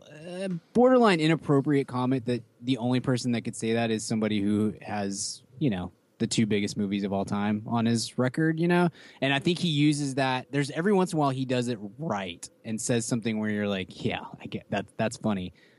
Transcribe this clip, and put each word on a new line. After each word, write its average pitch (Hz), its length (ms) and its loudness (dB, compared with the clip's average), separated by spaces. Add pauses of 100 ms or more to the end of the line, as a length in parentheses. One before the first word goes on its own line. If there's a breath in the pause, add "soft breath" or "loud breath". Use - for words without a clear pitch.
uh, 175 480 -10 (240)
borderline 233 480 6
inappropriate 143 680 4
comment 127 400 -2
that 123 160 0 (200)
the 123 160 0
only 123 220 0
person 123 320 0
that 113 100 -2
could 113 140 -8
say 113 180 -2
that 117 160 0
is 110 140 -2
somebody 107 360 0
who 104 420 2
has, 101 600 -6 (160)
you 147 120 2
know, 90 220 -4 (260)
the 113 80 0
two 113 200 0
biggest 101 300 -2
movies 101 280 -2
of 98 80 -4
all 98 120 -2
time 104 420 -2
on 117 200 0
his 117 320 -2
record," 160 420 0
you 170 80 2
know? 175 200 4 (320 loud breath)
And 135 120 2
I 139 60 2
think 165 200 0
he 175 100 -2
uses 147 480 2
that. 131 340 0
There's 143 200 0
every 170 220 0
once 185 200 2
in 160 60 0
a - 20 2
while 143 100 2
he 131 140 -2
does 123 240 0
it 120 100 -4 (200)
right 98 500 -6 (160)
and 110 160 -6
says 117 260 0
something 113 320 -2
where 107 120 -2
you're 104 180 0
like, 95 360 -4
"Yeah, 101 160 -4 (200)
I - 60 -12
get - 240 -10
that. 98 160 -2 (100)
That's 110 200 -2
funny." 95 360 -4 (260 soft breath)